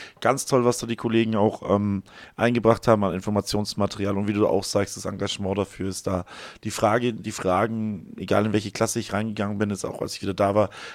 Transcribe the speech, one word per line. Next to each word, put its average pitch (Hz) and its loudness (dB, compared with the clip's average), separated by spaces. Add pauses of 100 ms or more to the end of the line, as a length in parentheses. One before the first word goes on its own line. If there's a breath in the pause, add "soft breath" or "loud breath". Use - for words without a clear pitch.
(200 loud breath)
Ganz 131 0
toll, 127 4
was 120 4
da 120 -6
die 117 -4
Kollegen 113 2
auch, 107 0
ähm, 101 2 (320 loud breath)
eingebracht 113 2
haben 107 6
an 92 0
Informationsmaterial. 101 -2
Und 101 -2
wie 107 -2
du 101 2
auch 95 2
sagst, - 0
das 98 -12
Engagement 98 -4
dafür 95 -4
ist - -8
da. 92 -2 (380 loud breath)
Die 110 -6
Frage, 117 2
die 107 -8
Fragen, 107 0
egal 101 2
in 107 0
welche 104 0
Klasse 113 -2
ich - -6
reingegangen 104 -2
bin, 104 0
jetzt 98 -6
auch - -8
als 113 -6
ich - -10
wieder 98 -4
da 101 2
war, 104 4 (240 loud breath)